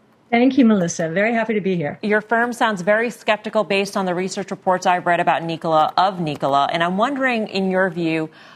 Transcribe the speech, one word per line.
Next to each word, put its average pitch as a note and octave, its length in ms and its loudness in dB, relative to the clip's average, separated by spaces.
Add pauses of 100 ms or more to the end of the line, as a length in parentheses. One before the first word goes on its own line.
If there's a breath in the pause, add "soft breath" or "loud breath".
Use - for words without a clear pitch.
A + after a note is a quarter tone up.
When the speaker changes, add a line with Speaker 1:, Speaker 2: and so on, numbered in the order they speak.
(320)
Speaker 1:
Thank B3+ 260 2
you, C#4 60 6
Melissa. F3 460 2
Very G3+ 240 0
happy A3+ 200 -2
to G#3+ 80 -2
be F#3 140 -2
here. D3 260 -4
Speaker 2:
Your G#3 200 0
firm A#3 320 0
sounds A3 280 -2
very G#3+ 280 2
skeptical G#3+ 560 -2
based G3 320 -2
on F#3+ 80 -2
the F3+ 100 -2
research F#3 360 -6
reports F#3 340 -2
I've F3+ 200 2
read E3+ 140 2
about E3 240 0
Nikola, D#3+ 540 0
of F3+ 220 2
Nikola. C#3 520 0
And E3+ 100 0
I'm F3+ 160 -2
wondering, B3 520 -2
in F#3+ 200 -2
your F#3 200 0
view, D#3+ 400 -2 (260 loud breath)